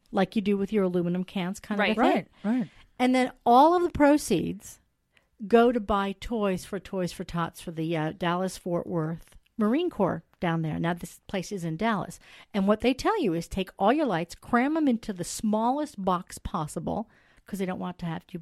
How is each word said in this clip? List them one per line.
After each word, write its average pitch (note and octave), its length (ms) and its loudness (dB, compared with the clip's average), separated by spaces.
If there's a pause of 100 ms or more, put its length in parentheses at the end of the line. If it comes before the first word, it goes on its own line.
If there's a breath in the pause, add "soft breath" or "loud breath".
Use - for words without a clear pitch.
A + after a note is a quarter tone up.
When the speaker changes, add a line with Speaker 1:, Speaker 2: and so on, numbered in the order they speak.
(120)
Speaker 1:
like F#3+ 240 0
you A3 60 2
do G3+ 140 2
with G3 160 -4
your G#3 120 2
aluminum F3+ 400 0
cans F#3 340 -6
kind G#3 220 -4
Speaker 2:
Right. G#3+ 180 2
Speaker 1:
of - 0 -
a C4 140 4
thing. C4 140 0 (180)
Speaker 3:
Right, A3+ 160 0
right. F#3+ 80 -4 (300 loud breath)
Speaker 1:
And B3+ 160 2
then B3+ 180 2 (120)
all C#4 320 8
of F4 60 2
the F4 80 0
proceeds A#3 880 2 (680)
go A#3 240 6
to A#3+ 100 0
buy G3 400 -2
toys G3+ 440 -2
for G3+ 140 -8
Toys F3+ 340 -4
for - 120 -10
Tots E3+ 360 -6
for - 100 -12
the, D#3+ 260 -4
uh, D#3 220 -2
Dallas-Fort F3+ 680 -2
Worth E3 500 -6 (220)
Marine C4 320 2
Corps E3 320 -2 (180)
down E3 220 0
there. D#3+ 160 -4
Now, E3+ 160 0
this - 340 -12
place F#3+ 240 -6
is F#3 120 -6
in D#3+ 120 -4
Dallas. G#3 420 -4 (360 loud breath)
And F#3+ 120 0
what G#3+ 140 4
they B3+ 140 2
tell G4 260 0
you G3+ 140 2
is E3 140 -4
take F#3+ 300 -6
all G3 140 4
your D4+ 140 2
lights, E3+ 280 -2
cram C4 420 0
'em D#4 120 2
into A3+ 240 0
the F3 120 -8
smallest A3+ 800 -2
box F3+ 360 -2
possible, E3 720 -6 (380 soft breath)
'cause G3 120 -10
they F#3+ 80 -2
don't F#3 120 -6
want F3+ 200 -8
to F3 80 -8
have E3 220 -8
to F3 140 -10